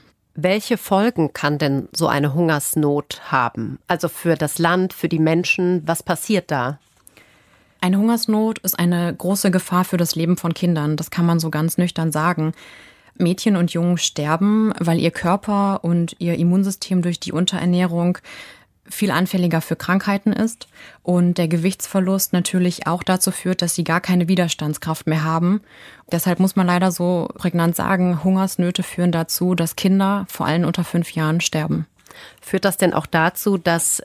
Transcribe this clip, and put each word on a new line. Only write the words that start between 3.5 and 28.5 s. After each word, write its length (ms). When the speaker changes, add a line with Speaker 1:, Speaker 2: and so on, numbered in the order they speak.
Speaker 1:
Also 200
für 280
das 220
Land, 360
für 160
die 80
Menschen, 640
was 180
passiert 480
da? 280
Speaker 2:
Eine 160
Hungersnot 640
ist 180
eine 360
große 360
Gefahr 340
für 140
das 160
Leben 240
von 160
Kindern. 420
Das 140
kann 160
man 140
so 100
ganz 260
nüchtern 340
sagen. 440
Mädchen 380
und 180
Jungen 240
sterben, 800
weil 200
ihr 120
Körper 720
und 360
ihr 180
Immunsystem 640
durch 180
die 120
Unterernährung 840
viel 200
anfälliger 480
für 160
Krankheiten 560
ist 340
und 340
der 80
Gewichtsverlust 840
natürlich 560
auch 160
dazu 260
führt, 320
dass 140
sie 80
gar 160
keine 260
Widerstandskraft 800
mehr 160
haben. 380
Deshalb 300
muss 160
man 100
leider 240
so 460
prägnant 400
sagen, 480
Hungersnöte 580